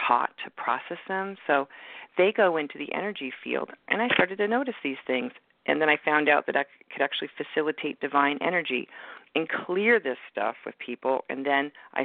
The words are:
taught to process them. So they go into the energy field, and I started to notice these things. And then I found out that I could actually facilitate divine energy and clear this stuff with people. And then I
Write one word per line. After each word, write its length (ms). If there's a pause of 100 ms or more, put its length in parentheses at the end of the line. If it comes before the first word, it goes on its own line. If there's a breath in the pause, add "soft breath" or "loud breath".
taught 240 (140)
to 60
process 480 (100)
them. 280 (100)
So 220 (480 loud breath)
they 200
go 200
into 220
the 160
energy 380 (100)
field, 280 (180)
and 120
I 140
started 240
to 80
notice 280 (100)
these 120 (100)
things. 260 (340)
And 140
then 80
I 160
found 240
out 180
that 100
I 80 (280)
could 100
actually 340
facilitate 640
divine 400
energy 460 (480 loud breath)
and 140
clear 500
this 200 (120)
stuff 240 (100)
with 140
people. 500
And 160
then 280 (220 loud breath)
I 100